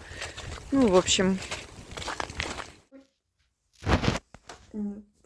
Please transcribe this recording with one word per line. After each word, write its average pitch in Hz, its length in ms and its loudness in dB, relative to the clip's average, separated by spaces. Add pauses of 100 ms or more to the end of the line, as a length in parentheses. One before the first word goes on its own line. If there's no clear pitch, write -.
(720)
Ну, 269 160 6
в 185 80 6
общем. 185 440 4 (3250)
М, 208 280 -6 (220)